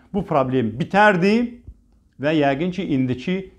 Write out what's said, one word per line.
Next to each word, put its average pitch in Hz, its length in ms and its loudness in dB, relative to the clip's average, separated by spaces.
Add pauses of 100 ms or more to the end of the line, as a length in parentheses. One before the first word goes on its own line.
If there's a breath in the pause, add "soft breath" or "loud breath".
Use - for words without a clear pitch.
(120)
bu 196 120 -2
problem 131 460 0
bitərdi 190 640 2 (840)
və 151 200 0
yəqin 139 340 0
ki, 185 220 -6
indiki 131 420 -2 (220)